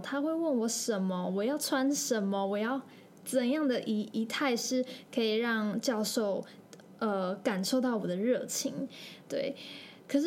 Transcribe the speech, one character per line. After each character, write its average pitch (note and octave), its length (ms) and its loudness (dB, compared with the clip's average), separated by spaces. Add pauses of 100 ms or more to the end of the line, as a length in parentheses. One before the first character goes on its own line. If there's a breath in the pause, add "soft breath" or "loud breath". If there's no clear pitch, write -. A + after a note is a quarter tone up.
他 C#4 160 -2
会 D#4 120 0
问 D#4+ 260 2
我 A3+ 100 2
什 A3 340 0
么？ F#3 280 0
我 G3 120 0
要 C#4 160 0
穿 C#4 340 2
什 B3 300 0
么？ G3 240 0
我 G3+ 120 0
要 B3 220 0 (440 loud breath)
怎 B3 260 2
样 D4+ 160 4
的 B3 140 2
仪-， G#3+ 320 0
仪 A3+ 140 0
态 B3+ 280 2
是 B3+ 300 0 (280 loud breath)
可 A#3 100 2
以 A3 140 2
让 A3+ 440 0
教 G#3+ 240 0
授， G3+ 400 0 (540 loud breath)
呃， G3 380 0
感 G3 280 0
受 B3+ 160 2
到 A#3+ 160 2
我 F#3 100 -2
的 F3 80 0
热 A3 320 2
情？” C4+ 400 -4 (400 loud breath)
对。 - 300 -2 (500 loud breath)
可 C#4+ 140 4
是 D#4 60 2